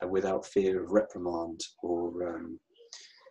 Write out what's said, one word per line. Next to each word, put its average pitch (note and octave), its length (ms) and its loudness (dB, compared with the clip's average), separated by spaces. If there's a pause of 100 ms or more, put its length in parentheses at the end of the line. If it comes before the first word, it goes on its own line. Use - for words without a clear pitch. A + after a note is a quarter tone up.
uh, F2+ 60 -2
without F#2+ 380 0
fear F#2+ 360 4
of E2+ 100 -6
reprimand E2+ 680 0 (220)
or, F2 540 -2
um, E2 220 -10 (720)